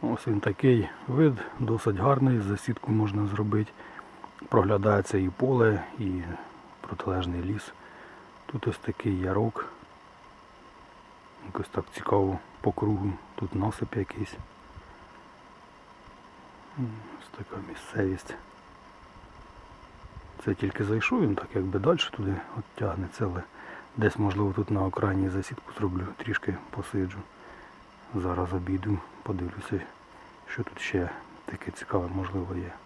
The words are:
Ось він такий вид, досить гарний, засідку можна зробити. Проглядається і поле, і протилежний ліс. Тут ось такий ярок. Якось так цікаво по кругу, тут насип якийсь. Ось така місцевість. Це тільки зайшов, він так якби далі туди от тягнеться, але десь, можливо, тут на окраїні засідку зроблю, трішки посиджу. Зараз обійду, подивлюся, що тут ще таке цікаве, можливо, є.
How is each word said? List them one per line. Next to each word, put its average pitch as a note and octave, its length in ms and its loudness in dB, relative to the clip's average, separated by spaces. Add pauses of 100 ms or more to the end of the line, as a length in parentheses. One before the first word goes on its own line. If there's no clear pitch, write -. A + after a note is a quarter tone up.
Ось A#2 260 -2
він G#2 120 2
такий A#2 480 6 (200)
вид, C#3+ 240 6 (260)
досить A2+ 380 2
гарний, C3 440 6
засідку G2+ 520 0
можна G#2 340 4
зробити. G#2 460 2 (760)
Проглядається G2+ 720 6
і F#2 100 2
поле, A2+ 540 4 (160)
і F#2 220 -2 (600)
протилежний F2+ 640 -2
ліс. G2 300 -4 (760)
Тут - 220 -2
ось G2+ 100 -2
такий G2+ 400 0
ярок. F#2+ 480 0 (1800)
Якось F2+ 220 -6
так - 160 -2 (100)
цікаво F#2+ 440 2 (220)
по G#2 120 2
кругу, G2+ 400 0 (220)
тут - 200 -6
насип G#2+ 420 -2
якийсь. - 380 -4 (2750)
Ось - 80 -20 (100)
така G2 180 -10 (120)
місцевість. F#2+ 680 -4 (2000)
Це G2 100 2
тільки - 300 -2
зайшов, A2 360 2
він A2+ 140 4
так - 200 -4
якби F#2+ 240 2
далі D#3 220 4 (100)
туди G2 240 -2 (240)
от A2 60 -6 (100)
тягнеться, F#2+ 500 -2
але F2 180 -2 (540)
десь, G#2+ 220 4
можливо, G2+ 340 2
тут G2+ 180 0
на G2+ 140 4
окраїні F#2+ 440 2
засідку - 500 -6
зроблю, F2+ 260 0 (120)
трішки - 380 -2 (160)
посиджу. F#2+ 480 -4 (960)
Зараз F2+ 380 0
обійду, F#2+ 460 0 (240)
подивлюся, F2+ 580 -4 (680)
що - 160 -6
тут - 180 -8
ще F2+ 300 0 (340)
таке - 260 -10
цікаве, F2+ 440 -4
можливо, F#2 420 -4
є. F2+ 160 -8 (140)